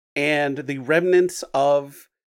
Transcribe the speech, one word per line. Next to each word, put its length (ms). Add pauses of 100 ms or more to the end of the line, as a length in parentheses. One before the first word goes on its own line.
(160)
and 420
the 200
remnants 640 (100)
of 560 (180)